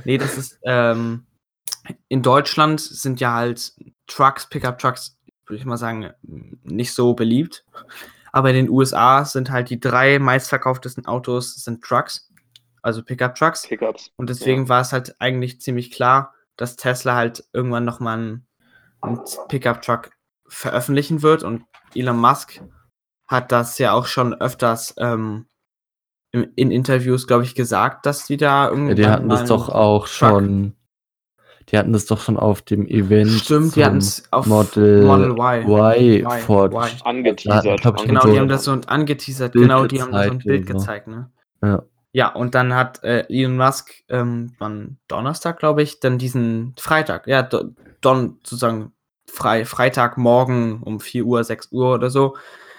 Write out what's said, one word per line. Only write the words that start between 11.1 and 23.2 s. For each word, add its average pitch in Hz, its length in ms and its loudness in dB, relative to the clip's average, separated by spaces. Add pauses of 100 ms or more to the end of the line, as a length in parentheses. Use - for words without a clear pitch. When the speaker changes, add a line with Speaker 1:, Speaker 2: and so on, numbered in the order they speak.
Speaker 1:
sind 117 260 -12
Trucks, - 480 -4 (520)
also 113 200 -6
Pickup-Trucks. 127 640 -4
Speaker 2:
Pickups, - 500 -8
Speaker 1:
Und 123 140 -8
deswegen 131 340 -2
Speaker 2:
ja. 123 40 -12
Speaker 1:
war 123 140 4
es 127 100 -6
halt 127 280 -8
eigentlich 127 400 -6
ziemlich 123 300 -6
klar, 131 440 0 (220)
dass 123 200 -10
Tesla 127 380 -2
halt 117 380 -4
irgendwann 120 320 -4
noch 120 160 -6
mal 113 140 -6
einen, 113 320 -10 (560)
einen 120 180 -6 (280)
Pickup-Truck 120 600 -4 (360)
veröffentlichen 143 760 -4
wird. 156 200 4
Und 113 220 -8 (300)
Elon 123 240 -2
Musk 123 440 0 (640)